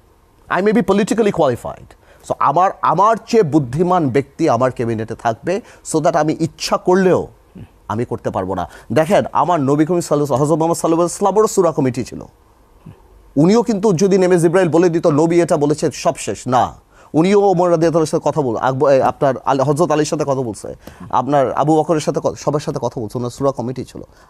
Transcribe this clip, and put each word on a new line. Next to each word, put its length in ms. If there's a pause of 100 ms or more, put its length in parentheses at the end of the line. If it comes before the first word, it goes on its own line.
(500)
I 60
may 180
be 100
politically 480
qualified। 640 (340)
So 120
আমার, 320 (100)
আমার 340 (120)
চেয়ে 160
বুদ্ধিমান 680
ব্যক্তি 400
আমার 220
ক্যাবিনেটে 440
থাকবে, 460 (320)
so 60
that 180
আমি 220
ইচ্ছা 380
করলেও 500 (600)
আমি 180
করতে 240
পারবো 260
না। 140 (220)
দেখেন, 320 (100)
আমার 260
নবী 260
করিম 160
সাল্লাল্লাহু 120
আলাইহি 80
ওয়াসাল্লাম, 180
হযরত 180
মুহাম্মদ 200
সাল্লাল্লাহু 240
আলাইহি 100
ওয়াসাল্লামেরও 360
সূরা 240
কমিটি 320
ছিল। 200 (1120)
উনিও 280
কিন্তু 300
যদি 240
নেমে 220
জিব্রাইল 300
বলে 200
দিত, 180
"নবী 340
এটা 160
বলেছে, 340
সব 240
শেষ", 320
না। 260 (400)
উনিও 260
ওমর 320
রাদিয়াল্লাহু 260
আনহুর 80
সাথে 240
কথা 120
বল-, 160
আকব-, 300
এ, 140
আপনার 320 (120)
আল-, 180
হযরত 280
আলীর 140
সাথে 180
কথা 180
বলছে, 340 (340)
আপনার 440
আবু 240
বকরের 220
সাথে 240
ক-, 120
সবার 240
সাথে 220
কথা 200
বলছে, 160
ওনার 120
সূরা 220
কমিটি 340
ছিল, 160 (280)